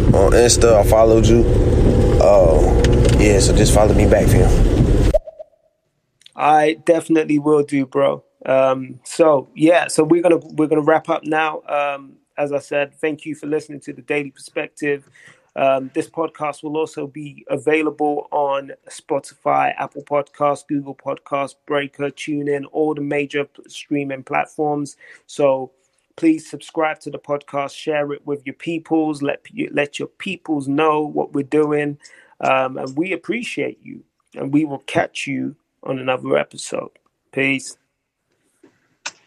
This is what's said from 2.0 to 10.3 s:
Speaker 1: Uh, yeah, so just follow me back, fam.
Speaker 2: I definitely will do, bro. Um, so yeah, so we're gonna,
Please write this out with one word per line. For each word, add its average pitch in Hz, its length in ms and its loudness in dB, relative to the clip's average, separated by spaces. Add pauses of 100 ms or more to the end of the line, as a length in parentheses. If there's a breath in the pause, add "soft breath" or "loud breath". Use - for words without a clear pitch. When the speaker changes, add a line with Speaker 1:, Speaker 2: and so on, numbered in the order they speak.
Speaker 1:
Uh, 85 1000 4
yeah, 101 200 4
so - 160 2
just - 200 4
follow 104 180 4
me 101 160 4
back, 107 180 4
fam. - 840 4 (1200)
Speaker 2:
I 151 380 2 (120)
definitely 160 520 2
will 147 260 2
do, 139 220 -2
bro. 139 380 -2 (220)
Um, 131 580 0
so 151 520 2
yeah, 156 320 4
so - 160 0
we're 170 180 4
gonna, 170 160 4